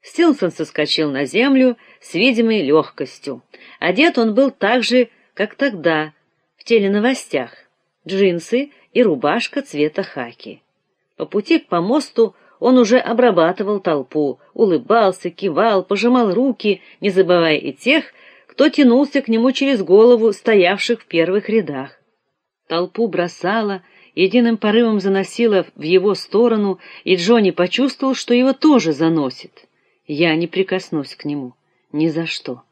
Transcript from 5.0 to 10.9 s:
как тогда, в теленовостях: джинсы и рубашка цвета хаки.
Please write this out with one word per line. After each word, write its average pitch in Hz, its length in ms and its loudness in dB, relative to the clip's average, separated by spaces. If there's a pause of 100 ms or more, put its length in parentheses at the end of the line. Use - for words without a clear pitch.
как 208 220 -6
тогда, 160 560 -2 (440)
в - 60 -20
теленовостях: 208 880 -2 (560)
джинсы 196 640 -2 (220)
и 220 100 2
рубашка 156 600 -2
цвета 151 420 -4
хаки. - 580 -16 (540)